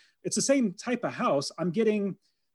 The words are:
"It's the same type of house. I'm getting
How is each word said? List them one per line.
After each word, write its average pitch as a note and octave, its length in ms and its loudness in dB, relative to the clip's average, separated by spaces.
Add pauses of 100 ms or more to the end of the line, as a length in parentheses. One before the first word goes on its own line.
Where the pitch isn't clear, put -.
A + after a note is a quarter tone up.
(240)
"It's F3+ 120 -4
the G#3+ 60 2
same B3+ 320 2
type A#3+ 300 -6
of C3+ 100 -4
house. C#3+ 460 0
I'm F3 100 0
getting G#3 460 0 (400)